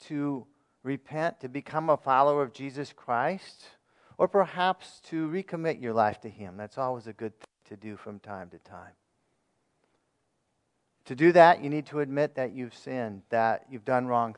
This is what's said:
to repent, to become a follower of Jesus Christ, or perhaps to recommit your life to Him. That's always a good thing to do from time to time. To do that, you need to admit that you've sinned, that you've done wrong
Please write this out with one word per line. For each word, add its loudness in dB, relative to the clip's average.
to -4
repent, -6
to -12
become -6
a 6
follower 4
of -4
Jesus -10
Christ, -4
or 2
perhaps 0
to -4
recommit -4
your -4
life 2
to -14
Him. -14
That's -12
always -6
a -14
good -10
thing -20
to -14
do -14
from -16
time -14
to -20
time. -20
To -10
do 6
that, 8
you -6
need -4
to -6
admit -2
that -4
you've -12
sinned, -8
that 2
you've -14
done 0
wrong 0